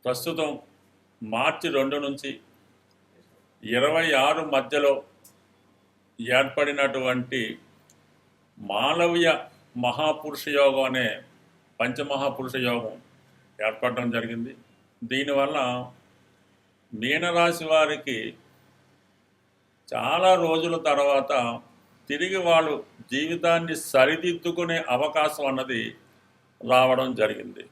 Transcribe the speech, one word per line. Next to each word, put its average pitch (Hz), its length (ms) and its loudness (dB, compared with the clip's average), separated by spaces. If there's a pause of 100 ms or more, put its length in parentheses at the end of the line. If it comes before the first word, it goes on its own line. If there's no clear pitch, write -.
ప్రస్తుతం 151 440 -2 (840)
మార్చి 151 340 0 (100)
రెండు 139 280 0
నుంచి 139 260 -8 (1400)
ఇరవై 156 320 2 (180)
ఆరు 156 160 2 (120)
మధ్యలో 139 400 2 (1400)
ఏర్పడినటువంటి 135 1040 0 (1300)
మాలవ్య 170 560 2 (560)
మహాపురుష 151 600 -2 (160)
యోగం 135 300 4
అనే 123 180 -2 (720)
పంచమహాపురుష 135 760 -4 (140)
యోగం 113 260 -4 (680)
ఏర్పడడం 120 500 -2
జరిగింది. 117 380 -6 (580)
దీనివల్ల 139 460 0 (1400)
మీనరాశి 165 800 0
వారికి 151 440 2 (1800)
చాలా 156 380 2 (140)
రోజుల 165 300 0 (140)
తర్వాత 143 420 2 (760)
తిరిగి 185 380 -2
వాళ్ళు 160 280 4 (380)
జీవితాన్ని 165 600 0 (160)
సరిదిద్దుకునే 170 840 2 (180)
అవకాశం 151 560 0
అన్నది 131 300 -4 (880)
రావడం 131 380 4 (120)
జరిగింది. - 500 -4